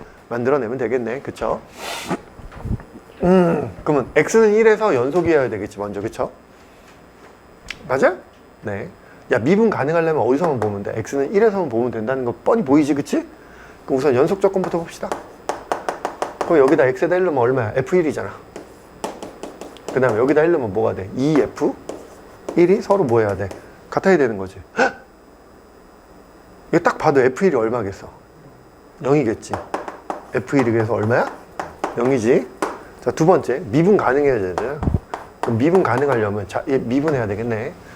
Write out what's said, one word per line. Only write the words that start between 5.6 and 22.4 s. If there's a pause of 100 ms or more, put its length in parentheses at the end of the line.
먼저.
그쵸? (1600)
맞아? (460)
네. (420)
야,
미분
가능하려면
어디서만
보면
돼?
X는
일에서만
보면
된다는
거 (100)
뻔히
보이지,
그치? (600)
그럼
우선
연속
조건부터
봅시다. (1300)
그럼
여기다
X에다
일
넣으면
얼마야?
에프
일이잖아. (1600)
그
다음에
여기다
일
넣으면
뭐가
돼?
이
에프 (840)